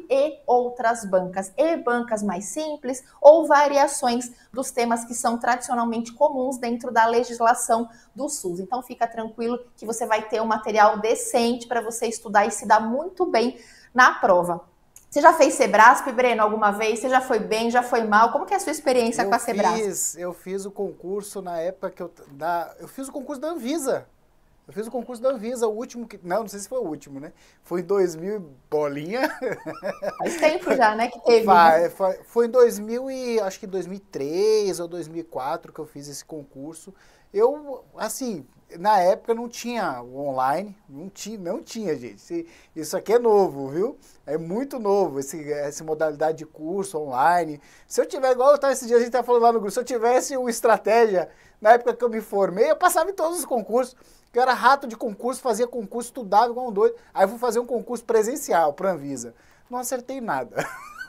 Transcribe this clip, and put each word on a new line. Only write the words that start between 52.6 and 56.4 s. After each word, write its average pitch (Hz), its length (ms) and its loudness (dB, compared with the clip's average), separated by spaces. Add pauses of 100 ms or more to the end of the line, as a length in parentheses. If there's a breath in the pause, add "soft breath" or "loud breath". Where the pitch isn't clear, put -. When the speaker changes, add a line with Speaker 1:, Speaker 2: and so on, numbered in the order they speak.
Speaker 2:
eu 294 60 0
passava 349 340 2
em - 20 -6
todos 339 260 -4
os 269 60 -6
concursos, 240 520 -2 (340 soft breath)
que 240 80 -2
eu 247 40 4
era 254 100 4
rato 262 340 4
de 214 80 -12
concurso, 233 460 -6
fazia 240 260 0
concurso, 233 420 -8
estudava 226 420 2